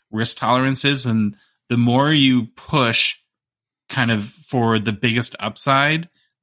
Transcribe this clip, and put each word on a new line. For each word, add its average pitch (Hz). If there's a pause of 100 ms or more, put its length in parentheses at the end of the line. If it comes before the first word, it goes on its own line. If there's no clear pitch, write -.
(120)
risk 110
tolerance 127
is. 139
And 110 (320)
the 120
more 123
you 131 (100)
push - (720)
kind 120
of 104
for 117
the 104
biggest 113
upside, 139 (360)